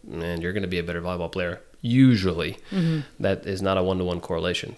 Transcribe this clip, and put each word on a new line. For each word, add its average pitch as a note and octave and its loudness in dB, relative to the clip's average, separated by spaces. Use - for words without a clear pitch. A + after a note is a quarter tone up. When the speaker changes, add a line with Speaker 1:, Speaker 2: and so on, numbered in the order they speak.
Speaker 1:
man, E2+ -6
you're F2+ -4
gonna G2 -2
be F2+ -2
a E2+ -2
better E2+ -6
volleyball F2 -4
player. F2+ -4
Usually, G#2+ 4
Speaker 2:
Mm-hmm. E3 2
Speaker 1:
that - 0
is F#2+ -4
not F#2+ 2
a F#2 2
one-to-one F2+ 0
correlation. F2 -4